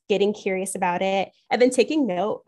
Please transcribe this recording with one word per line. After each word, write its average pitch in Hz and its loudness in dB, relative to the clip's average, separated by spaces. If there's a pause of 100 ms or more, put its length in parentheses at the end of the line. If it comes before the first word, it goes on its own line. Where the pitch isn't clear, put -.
getting 202 2
curious 190 -6
about 180 -2
it, 190 0 (200)
and 226 2
then 254 6
taking 262 2
note 185 -4